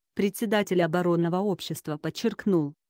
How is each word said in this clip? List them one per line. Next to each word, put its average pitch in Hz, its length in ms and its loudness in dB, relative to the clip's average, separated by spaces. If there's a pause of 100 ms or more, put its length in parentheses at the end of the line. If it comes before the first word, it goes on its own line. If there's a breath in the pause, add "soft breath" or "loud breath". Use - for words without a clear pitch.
(140)
председатель 202 680 0
оборонного 170 540 2
общества 170 600 -4
подчеркнул, 165 800 -2 (140)